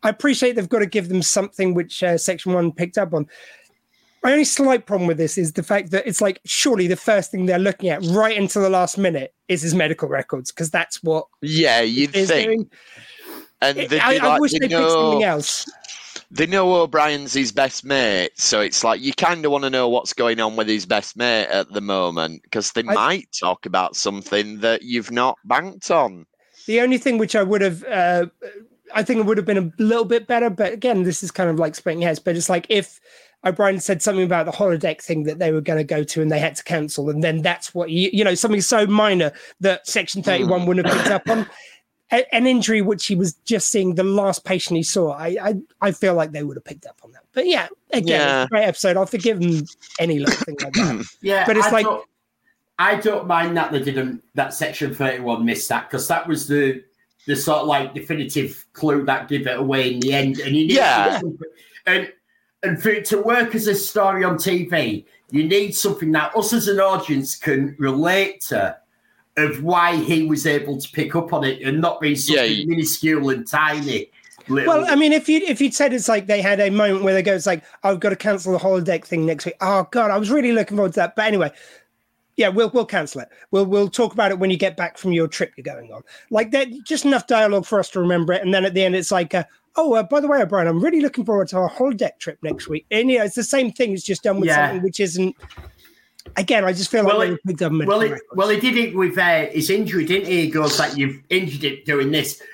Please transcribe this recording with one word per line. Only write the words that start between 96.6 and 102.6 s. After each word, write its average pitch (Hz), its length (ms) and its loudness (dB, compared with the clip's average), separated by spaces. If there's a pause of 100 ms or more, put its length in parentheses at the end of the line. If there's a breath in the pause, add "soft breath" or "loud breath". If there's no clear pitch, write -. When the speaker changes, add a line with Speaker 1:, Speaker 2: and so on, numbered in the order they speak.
Speaker 1:
I 185 100 2
just 180 180 -6
feel 220 120 2
like 202 100 4
Speaker 3:
Well, 220 140 2
Speaker 1:
they 180 60 -2
Speaker 3:
it, 160 140 -6
Speaker 1:
picked 175 160 -6
up 160 80 0
medical 160 260 2
Speaker 3:
well, 220 80 2
it, - 60 -2
Speaker 1:
records. - 240 -10
Speaker 3:
well, 196 140 2
he 208 100 2
did 240 180 0
it 196 180 0
with, 185 220 0
uh, 170 300 2
his - 240 -2
injury, 180 340 0
didn't 190 220 0
he? 175 140 2
He 151 80 0
goes, 151 280 0
like, 151 180 0
"You've 139 240 -2 (100)
injured 156 340 -2
it 135 220 -6
doing 139 260 0
this." 151 300 -2 (120)